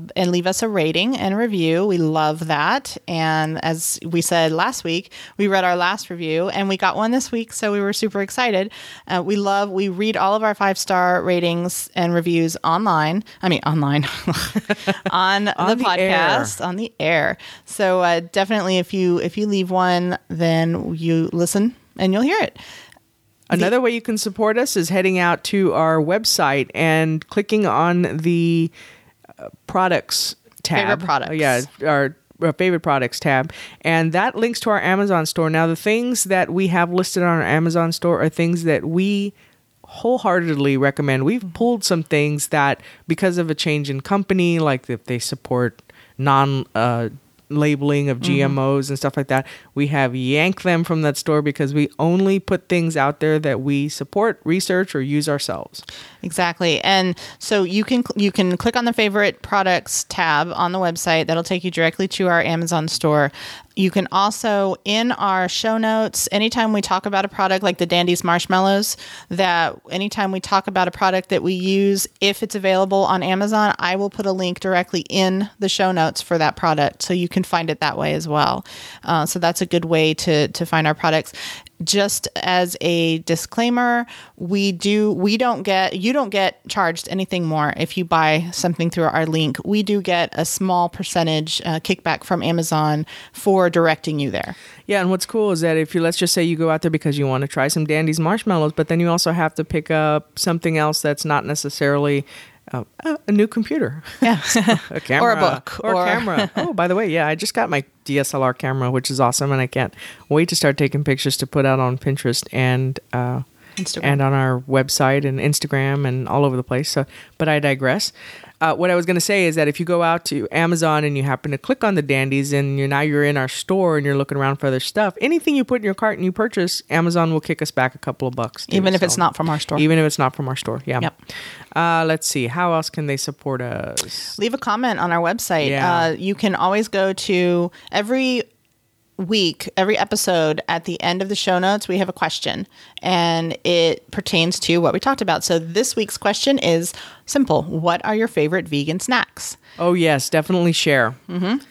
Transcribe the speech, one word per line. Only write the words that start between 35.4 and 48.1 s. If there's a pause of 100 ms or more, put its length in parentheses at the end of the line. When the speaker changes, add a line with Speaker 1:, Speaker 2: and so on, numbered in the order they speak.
Speaker 2:
Now,
the
things
that
we
have
listed
on
our
Amazon
store
are
things
that
we (500)
wholeheartedly
recommend.
We've (100)
pulled
some
things
that, (260)
because
of
a
change
in
company,
like
if
they
support (360)
non, (100)
uh, (420)
labeling